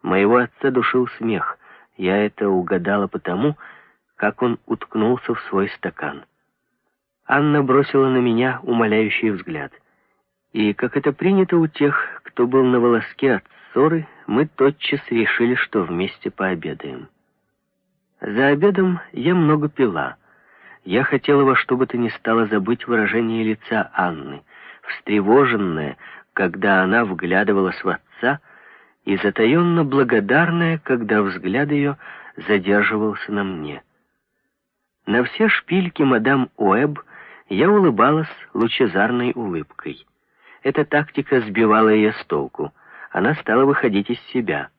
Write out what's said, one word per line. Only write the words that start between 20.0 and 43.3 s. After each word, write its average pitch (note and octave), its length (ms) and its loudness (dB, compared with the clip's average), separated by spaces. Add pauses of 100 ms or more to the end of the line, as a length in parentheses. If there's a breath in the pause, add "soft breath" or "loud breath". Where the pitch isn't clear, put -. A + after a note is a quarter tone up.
Я G#2+ 200 0
хотела C#3 400 2
во C3+ 120 4
что - 200 0
бы B2+ 100 0
то - 100 -8
ни A#2+ 140 0
стало A2+ 360 0
забыть G#2 400 -2
выражение A2+ 560 -2
лица A2 520 -4
Анны, D2+ 480 -4 (400 loud breath)
встревоженное, G2+ 1120 0 (380 loud breath)
когда F#2+ 480 0
она G#2+ 220 2
вглядывалась F#2+ 800 0
в G2 60 -2
отца, B2 520 -4 (640 soft breath)
и C#3+ 120 -2
затаенно E3 680 2
благодарная, C#3+ 960 0
когда A2 440 -2
взгляд G2 480 -4
ее C#3+ 260 -2 (400 loud breath)
задерживался G#2 960 -2
на G2+ 120 -4
мне. D2+ 380 -10 (1200)
На A#2+ 180 0
все G#3+ 240 0
шпильки F3+ 540 -2
мадам B2+ 540 2
Уэбб A#2+ 440 0 (480 loud breath)
я A#2+ 220 2
улыбалась D#3 580 4 (260)
лучезарной A#2 800 0
улыбкой. E2+ 720 -10 (560 soft breath)
Эта C3+ 220 0
тактика C#3+ 560 0
сбивала A2 500 4
ее G#2+ 220 4
с - 140 -12
толку. D2 460 -6 (380 loud breath)
Она G#2+ 260 0